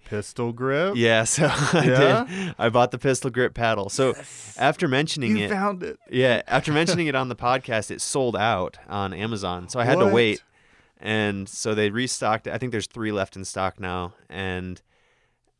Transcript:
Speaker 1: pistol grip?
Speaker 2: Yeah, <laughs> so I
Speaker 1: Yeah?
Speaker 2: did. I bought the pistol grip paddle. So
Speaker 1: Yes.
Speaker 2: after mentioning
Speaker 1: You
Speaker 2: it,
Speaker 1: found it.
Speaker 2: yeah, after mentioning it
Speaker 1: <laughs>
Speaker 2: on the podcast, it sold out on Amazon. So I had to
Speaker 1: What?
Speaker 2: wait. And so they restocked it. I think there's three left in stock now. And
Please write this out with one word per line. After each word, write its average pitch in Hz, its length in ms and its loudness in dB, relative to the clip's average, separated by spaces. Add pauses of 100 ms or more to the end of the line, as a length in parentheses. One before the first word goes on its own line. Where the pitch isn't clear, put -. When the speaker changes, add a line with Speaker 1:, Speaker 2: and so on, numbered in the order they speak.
Speaker 1:
pistol 117 480 -4
grip? 139 420 -2
Speaker 2:
Yeah, 113 280 6
<laughs> - 20 -2
so 147 260 2
I 147 340 2
Speaker 1:
Yeah? 135 400 6
Speaker 2:
did. 185 320 -6
I 117 120 2
bought 120 220 4
the 127 60 -8
pistol 135 340 0
grip 123 220 0
paddle. 113 360 0
So 131 260 2
Speaker 1:
Yes. - 440 -18
Speaker 2:
after 156 280 2
mentioning 139 500 0
Speaker 1:
You - 80 0
Speaker 2:
it, 202 40 -2
Speaker 1:
found 196 340 -2
it. - 160 -10 (100)
Speaker 2:
yeah, 127 380 2
after 147 240 0
mentioning 165 360 2
it 139 80 0
Speaker 1:
<laughs> - 0 -
Speaker 2:
on 131 140 0
the 120 60 -6
podcast, 123 560 -2
it - 100 -6
sold 127 340 0
out 98 420 0 (100)
on 98 260 -4
Amazon. 92 560 -6
So 127 100 -4
I 120 60 2
had 131 140 4
to - 60 4
Speaker 1:
What? 98 80 2
Speaker 2:
wait. 113 300 2 (580)
And 104 460 -2
so - 280 -4
they 107 140 2
restocked 113 580 -2
it. - 60 -8
I 110 40 -4
think 127 140 -6
there's 107 160 -4
three 107 240 -6
left 98 240 -2
in 95 100 -10
stock 92 340 -4
now. 90 340 -6 (160)
And 92 520 -8 (800)